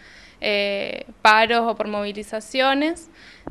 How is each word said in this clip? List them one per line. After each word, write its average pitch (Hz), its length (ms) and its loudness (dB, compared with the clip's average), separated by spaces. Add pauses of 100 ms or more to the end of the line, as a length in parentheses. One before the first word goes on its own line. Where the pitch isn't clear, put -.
(420)
eh, 202 640 -4 (160)
paros 220 480 6
o 214 60 -4
por 214 120 -4
movilizaciones. 220 1200 -4 (420)